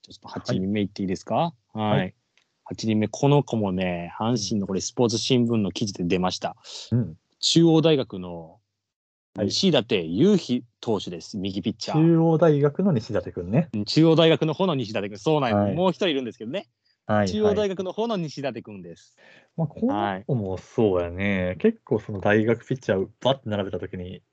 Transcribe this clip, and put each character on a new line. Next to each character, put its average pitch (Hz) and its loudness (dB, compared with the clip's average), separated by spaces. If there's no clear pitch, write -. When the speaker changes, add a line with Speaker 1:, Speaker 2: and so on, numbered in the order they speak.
Speaker 1:
ち - -20
ょ - -20
っ - -20
と - -20
八 - -8
人 92 -2
目 104 -2
い - 0
っ 95 -6
て - -12
い 98 -2
い - -4
で 95 -2
す - -14
か？ 156 -2
Speaker 2:
は 110 -4
い。 - 0
Speaker 1:
は 104 2
い。 - 2
Speaker 2:
は 92 -2
い。 92 -10
Speaker 1:
八 - -8
人 110 2
目、 107 0
こ 139 0
の 143 6
子 - -4
も 101 0
ね、 87 -4
阪 120 0
神 107 -2
の 95 -4
こ 98 -6
れ、 92 -2
Speaker 2:
う - -2
ん。 - -8
Speaker 1:
ス - -8
ポ 123 2
ー - 2
ツ 110 -2
新 123 2
聞 117 0
の 95 0
記 - -4
事 98 -8
で 90 -6
出 90 0
ま 92 0
し - -8
た。 87 -8
Speaker 2:
う 117 2
ん。 92 -2
Speaker 1:
中 - 4
央 160 6
大 160 4
学 110 -4
の 87 -12
Speaker 2:
は 107 -2
い。 - 2
Speaker 1:
西 160 2
舘 110 2
勇 139 4
陽 127 -2
投 107 -2
手 95 -10
で 85 -10
す。 - -12
右 95 -4
ピ 98 -2
ッ - -6
チ - -10
ャ - -4
ー。 - 2
Speaker 2:
中 165 6
央 165 4
大 156 6
学 147 2
の 196 2
西 110 -2
舘 92 -4
く 92 -8
ん 85 -6
ね。 160 2
Speaker 1:
う 107 -2
ん、 104 -2
中 156 4
央 160 6
大 165 6
学 160 2
の 156 -2
方 190 0
の 170 0
西 113 -4
舘 104 -4
く 104 -10
ん。 101 -14
そ 156 0
う - 2
な 131 0
ん - 0
よ。 104 2
Speaker 2:
は 101 2
い。 - -2
Speaker 1:
も 180 2
う - 2
一 - -6
人 196 -2
い 151 0
る 135 -2
ん - -6
で 110 -8
す - -18
け 110 -12
ど 113 -10
ね。 190 -8
Speaker 2:
は 107 0
い、 104 4
は 208 4
い。 190 0
Speaker 1:
中 214 -2
央 208 4
大 208 0
学 190 -4
の 185 -4
方 220 -2
の 226 -2
西 147 -6
舘 113 -6
く 107 -16
ん 95 -14
で 85 -16
す。 - -20
Speaker 2:
ま 165 0
あ、 - -2
こ - -10
の 202 -2
子 143 -2
も 95 -2
そ 101 2
う 87 0
や 85 -4
ね。 95 -2
Speaker 1:
は 90 -2
い。 - -6
Speaker 2:
結 220 0
構 110 -2
そ 110 -8
の 98 -6
大 107 4
学 117 0
ピ 131 -4
ッ 135 -8
チ - -2
ャ 95 2
ー - -4
バ 127 4
ッ 135 0
て 113 -12
並 101 -2
べ 98 -8
た 90 -6
時 95 -10
に 92 -12